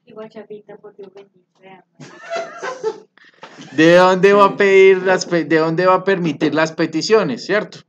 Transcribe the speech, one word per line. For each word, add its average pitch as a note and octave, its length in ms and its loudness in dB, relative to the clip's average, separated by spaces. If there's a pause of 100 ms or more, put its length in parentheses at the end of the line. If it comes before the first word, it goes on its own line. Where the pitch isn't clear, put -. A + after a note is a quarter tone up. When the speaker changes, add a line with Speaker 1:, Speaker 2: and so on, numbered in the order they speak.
Speaker 1:
Igual, A3 240 -20
Chapita, G#3 480 -20
porque G3+ 240 -20
yo F#3+ 120 -20
vendí, G3 300 -20 (160)
vean. F#4+ 240 -20 (1900)
Speaker 2:
De E3 200 4
dónde F#3 360 4
va G3+ 140 4
a F#3 40 2
Speaker 3:
Sí. - 60 -10
Speaker 2:
pedir F#3+ 460 4
las F#3 240 -2
pe-, E3+ 180 -2
de D#3 140 0
dónde E3 280 -2
va F#3 80 4
a F#3 100 -2
permitir D#3+ 500 -2
las D#3 180 -2
peticiones, D#3+ 760 -4
¿cierto? F#3 420 -6